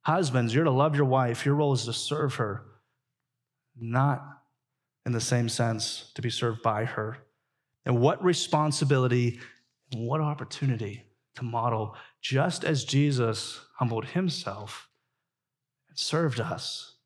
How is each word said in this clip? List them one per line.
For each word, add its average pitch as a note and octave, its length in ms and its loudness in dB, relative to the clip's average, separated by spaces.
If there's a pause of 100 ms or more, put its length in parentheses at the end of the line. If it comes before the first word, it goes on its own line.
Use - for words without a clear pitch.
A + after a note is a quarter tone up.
Husbands, B2+ 520 2
you're D#3 100 4
to D3+ 60 4
love C#3+ 260 4
your C#3+ 80 4
wife. B2+ 400 2
Your C#3 100 4
role C#3+ 180 2
is A2+ 120 0
to A#2 80 -6
serve D3 440 -2
her, G#2 280 -4 (1120)
not B2 480 0 (800)
in B2 80 -2
the A#2 80 0
same A#2+ 280 2
sense A2+ 680 -2
to - 80 -10
be A#2 80 -2
served A2+ 320 -2
by A2 220 0
her. A2+ 340 -6 (640)
And B2 160 2
what D3+ 220 4
responsibility C#3 1160 2 (520)
and A#2 140 -6
what D3 140 -2
opportunity B2 840 -4 (300)
to B2+ 100 -10
model, A2+ 520 -2 (240)
just D#3 440 0
as D3+ 200 0
Jesus B2+ 760 0 (160)
humbled A2+ 300 -2
himself G#2+ 840 -6 (1000)
and - 100 -12
served D3+ 420 0
us - 640 -8